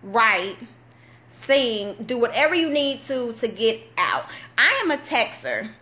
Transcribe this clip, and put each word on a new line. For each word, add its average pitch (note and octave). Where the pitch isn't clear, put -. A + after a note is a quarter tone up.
write, G3
sing, A3
do B3
whatever A#3+
you E4
need C#4
to, B3
to A3+
get A3
out. D#3+
I A#4+
am E4
a C#4+
texter. C3+